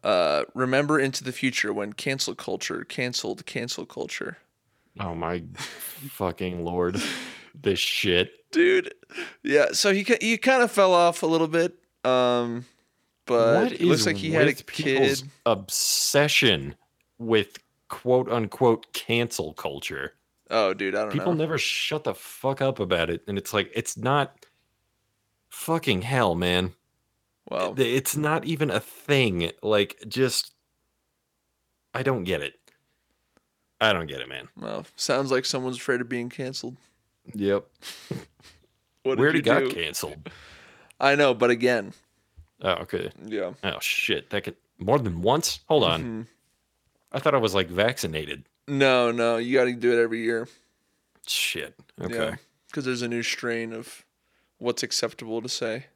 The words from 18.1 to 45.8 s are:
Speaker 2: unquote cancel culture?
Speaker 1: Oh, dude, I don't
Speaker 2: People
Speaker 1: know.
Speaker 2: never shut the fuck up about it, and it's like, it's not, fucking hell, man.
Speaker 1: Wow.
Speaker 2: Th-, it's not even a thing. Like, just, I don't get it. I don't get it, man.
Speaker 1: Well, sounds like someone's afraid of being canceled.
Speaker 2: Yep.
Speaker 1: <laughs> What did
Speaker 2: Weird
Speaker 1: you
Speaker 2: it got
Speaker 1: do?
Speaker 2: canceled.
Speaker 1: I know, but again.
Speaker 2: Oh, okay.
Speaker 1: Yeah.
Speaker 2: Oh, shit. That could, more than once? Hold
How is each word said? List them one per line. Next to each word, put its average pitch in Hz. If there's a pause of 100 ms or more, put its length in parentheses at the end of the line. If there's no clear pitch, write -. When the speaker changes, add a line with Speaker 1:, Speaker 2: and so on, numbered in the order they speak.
Speaker 2:
unquote 113
cancel 117
culture? 73 (360)
Speaker 1:
Oh, 101
dude, 98
I 107
don't 107
Speaker 2:
People 160
Speaker 1:
know. 156
Speaker 2:
never 156
shut -
the 110
fuck -
up 135
about 90
it, 85
and 101
it's -
like, 101
it's -
not, 135 (1040)
fucking 135
hell, 117
man. 90 (760)
Speaker 1:
Wow. -
Speaker 2:
Th-, 127
it's 139
not 151
even 151
a 101
thing. 104 (140)
Like, 104 (100)
just, - (1400)
I 123
don't 123
get 87
it. - (1200)
I 110
don't 85
get 67
it, 64
man. 64
Speaker 1:
Well, - (100)
sounds 135
like 127
someone's 127
afraid 123
of 120
being 123
canceled. 131 (560)
Speaker 2:
Yep. 98 (460)
Speaker 1:
<laughs> - (880)
What 131
did 107
Speaker 2:
Weird 151
Speaker 1:
you 165
Speaker 2:
it 143
got 131
Speaker 1:
do? -
Speaker 2:
canceled. 78 (680)
Speaker 1:
I 139
know, 143
but 120
again. 120 (680)
Speaker 2:
Oh, 95 (120)
okay. - (140)
Speaker 1:
Yeah. 98 (100)
Speaker 2:
Oh, 95
shit. -
That 101
could, - (220)
more 110
than 90
once? 135
Hold 147